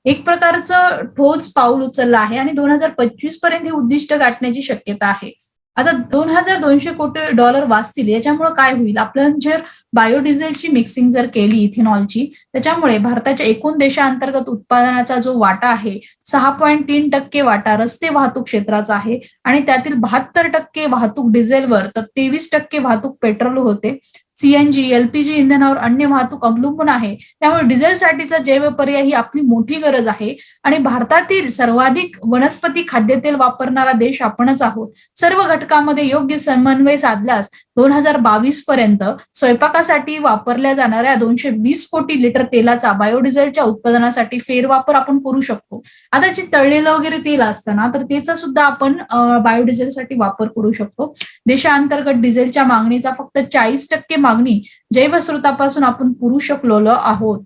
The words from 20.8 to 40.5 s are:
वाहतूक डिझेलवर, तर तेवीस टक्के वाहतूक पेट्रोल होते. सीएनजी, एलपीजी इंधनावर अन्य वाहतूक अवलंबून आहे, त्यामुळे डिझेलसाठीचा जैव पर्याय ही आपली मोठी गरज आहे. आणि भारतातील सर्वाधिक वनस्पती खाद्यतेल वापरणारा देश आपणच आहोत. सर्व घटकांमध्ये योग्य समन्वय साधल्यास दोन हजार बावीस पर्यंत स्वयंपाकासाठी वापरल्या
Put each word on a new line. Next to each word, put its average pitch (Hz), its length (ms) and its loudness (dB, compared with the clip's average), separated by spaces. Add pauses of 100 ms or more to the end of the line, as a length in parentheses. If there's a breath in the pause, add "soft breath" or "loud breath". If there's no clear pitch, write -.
वाहतूक 240 460 0
डिझेलवर, 233 540 2
तर 226 160 -8
तेवीस 269 500 -4
टक्के 302 280 -2
वाहतूक 254 420 -2
पेट्रोल 240 360 0
होते. 247 420 -2 (360 soft breath)
सीएनजी, 277 560 2
एलपीजी 277 420 0
इंधनावर 277 440 4
अन्य 247 280 0
वाहतूक 269 400 -2
अवलंबून 285 440 0
आहे, 226 260 -2 (240 soft breath)
त्यामुळे 320 280 2
डिझेलसाठीचा 320 680 2
जैव 277 320 0
पर्याय 285 320 -2
ही 277 100 2
आपली 277 300 -2
मोठी 233 340 0
गरज 269 320 0
आहे. 214 320 -6 (240 soft breath)
आणि 302 140 2
भारतातील 277 760 0
सर्वाधिक 254 640 0 (120)
वनस्पती 277 640 0
खाद्यतेल 262 460 0
वापरणारा 262 560 0
देश 247 300 0
आपणच 254 400 0
आहोत. 220 260 -2 (280 soft breath)
सर्व 370 280 2
घटकांमध्ये 294 640 0
योग्य 285 280 -2
समन्वय 269 580 2
साधल्यास 220 540 -2 (260 soft breath)
दोन 269 160 6
हजार 294 260 2
बावीस 233 480 2
पर्यंत 226 320 2 (360 loud breath)
स्वयंपाकासाठी 302 840 0
वापरल्या 262 560 0